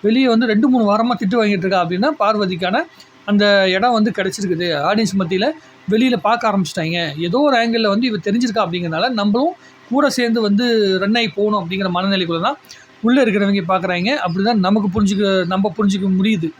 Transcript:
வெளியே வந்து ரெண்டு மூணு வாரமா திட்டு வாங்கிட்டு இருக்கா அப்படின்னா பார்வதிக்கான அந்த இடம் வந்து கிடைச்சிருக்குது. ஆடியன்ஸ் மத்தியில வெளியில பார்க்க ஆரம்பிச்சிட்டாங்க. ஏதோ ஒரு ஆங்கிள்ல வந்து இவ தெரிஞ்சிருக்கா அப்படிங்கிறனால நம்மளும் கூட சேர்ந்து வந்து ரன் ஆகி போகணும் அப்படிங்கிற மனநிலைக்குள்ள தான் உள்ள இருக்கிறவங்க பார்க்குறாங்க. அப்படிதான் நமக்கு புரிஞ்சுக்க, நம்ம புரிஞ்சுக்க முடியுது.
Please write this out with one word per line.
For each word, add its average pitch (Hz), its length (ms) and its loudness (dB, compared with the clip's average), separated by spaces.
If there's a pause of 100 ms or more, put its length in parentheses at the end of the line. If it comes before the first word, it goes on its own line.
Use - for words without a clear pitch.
வெளியே 240 240 4
வந்து 233 200 4
ரெண்டு 220 200 2
மூணு 254 180 4
வாரமா 220 300 2
திட்டு 208 220 -2
வாங்கிட்டு 202 260 0
இருக்கா 185 180 0
அப்படின்னா 180 340 0
பார்வதிக்கான 196 640 -2 (500)
அந்த 208 160 2 (260)
இடம் 196 240 2
வந்து 220 180 0
கிடைச்சிருக்குது. 180 560 -4 (160)
ஆடியன்ஸ் 208 320 0
மத்தியில 190 300 0 (420)
வெளியில 233 320 2
பார்க்க 233 300 0
ஆரம்பிச்சிட்டாங்க. 175 480 -2 (220)
ஏதோ 175 200 -2
ஒரு 285 180 2
ஆங்கிள்ல 226 300 0
வந்து 214 200 0
இவ 214 100 -2
தெரிஞ்சிருக்கா 214 460 -2
அப்படிங்கிறனால 175 460 -4
நம்மளும் 233 440 0 (340)
கூட 277 220 0
சேர்ந்து 233 320 0
வந்து 202 240 2 (320)
ரன் 202 200 0
ஆகி 226 120 0
போகணும் 208 300 -2
அப்படிங்கிற 185 320 -4
மனநிலைக்குள்ள 175 500 -2
தான் 247 160 -2 (460)
உள்ள 240 160 4
இருக்கிறவங்க 202 460 2
பார்க்குறாங்க. 185 440 -2 (100)
அப்படிதான் 196 400 0
நமக்கு 202 300 0
புரிஞ்சுக்க, 202 340 0 (220)
நம்ம 190 280 -2
புரிஞ்சுக்க 196 380 0
முடியுது. 185 380 0 (100)